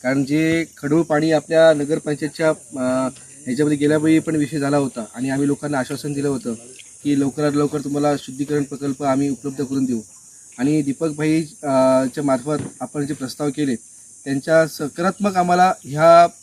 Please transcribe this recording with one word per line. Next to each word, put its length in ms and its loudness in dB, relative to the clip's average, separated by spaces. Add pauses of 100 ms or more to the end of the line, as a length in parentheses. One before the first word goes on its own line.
कारण 220 0
जे 400 0 (120)
खडूळ 240 0
पाणी 300 0
आपल्या 420 4
नगरपंचायतच्या, 760 -2
अ, 600 -4 (360)
ह्याच्यामध्ये 320 0
गेल्यावेळी 420 2
पण 160 -2
विषय 240 -2
झाला 180 0
होता 280 -4 (100)
आणि 140 -4
आम्ही 180 0
लोकांना 320 -2
आश्वासन 340 -6
दिलं 140 -4
होतं 260 -4 (500)
की 160 0
लवकरात 360 -2
लवकर 240 0
तुम्हाला 400 -2
शुद्धीकरण 440 -4
प्रकल्प 400 -8
आम्ही 260 0
उपलब्ध 340 -6
करून 220 -2
देऊ. 140 -2 (600)
आणि 220 0
दीपक 360 -4
भाई, 240 0
अ, 720 2
च्या 100 -6
मार्फत 380 -2 (200)
आपण 240 -6
जे 80 -8
प्रस्ताव 360 -6
केले 260 -2 (500)
त्यांच्या 420 2
सकारात्मक 680 -4
आम्हाला 380 4 (100)
ह्या 440 6 (160)